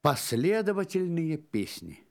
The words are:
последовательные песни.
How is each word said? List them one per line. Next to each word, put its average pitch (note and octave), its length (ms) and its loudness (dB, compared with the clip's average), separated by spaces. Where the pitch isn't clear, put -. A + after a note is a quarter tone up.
последовательные F3 1400 0
песни. - 720 -6